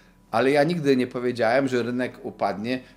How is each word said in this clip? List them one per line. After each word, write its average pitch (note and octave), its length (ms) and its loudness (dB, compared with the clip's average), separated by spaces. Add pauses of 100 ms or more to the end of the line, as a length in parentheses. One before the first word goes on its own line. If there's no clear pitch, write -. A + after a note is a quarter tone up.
(300)
Ale B2 200 2
ja C#3+ 140 4
nigdy D3+ 320 2
nie B2 100 0
powiedziałem, B2 640 0
że A#2+ 140 0
rynek B2 400 -6
upadnie A2 580 -4 (160)